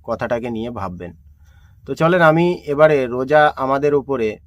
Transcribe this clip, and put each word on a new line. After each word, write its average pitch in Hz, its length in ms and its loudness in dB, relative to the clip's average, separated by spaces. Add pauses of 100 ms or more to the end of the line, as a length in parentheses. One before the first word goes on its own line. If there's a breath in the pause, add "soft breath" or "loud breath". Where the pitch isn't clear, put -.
কথাটাকে 120 460 -6
নিয়ে 117 200 -6
ভাববেন। 90 420 -10 (720)
তো 135 100 -8
চলেন 170 260 2
আমি 165 440 2
এবারে 147 420 4
রোজা 135 480 2
আমাদের 139 380 0
উপরে 120 540 -2